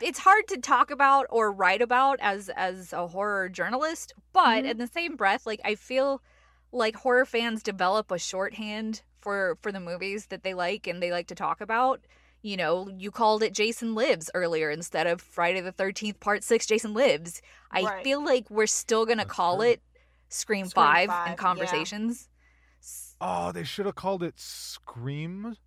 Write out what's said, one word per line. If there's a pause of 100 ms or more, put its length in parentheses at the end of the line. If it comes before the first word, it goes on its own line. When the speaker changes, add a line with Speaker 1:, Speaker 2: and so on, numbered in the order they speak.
Speaker 1:
it's
hard
to
talk
about
or
write
about
as,
as
a
horror
journalist, (200)
but (200)
Speaker 2:
Mm-hmm.
Speaker 1:
in
the
same
breath,
like,
I
feel (520)
like
horror
fans
develop
a
shorthand (180)
for,
for
the
movies
that
they
like
and
they
like
to
talk
about. (400)
You
know, (100)
you
called
it
Jason
Lives
earlier
instead
of
Friday
the
thirteenth
Part
Six,
Jason
Lives. (280)
I
Speaker 2:
Right.
Speaker 1:
feel
like
we're
still
gonna
Speaker 3:
That's
Speaker 1:
call
Speaker 3:
true.
Speaker 1:
it (480)
Scream
Speaker 2:
Scream
Speaker 1:
Five
Speaker 2:
Five,
Speaker 1:
in
Speaker 2:
yeah.
Speaker 1:
conversations. (520)
S-
Speaker 3:
Oh,
they
should
have
called
it
Scream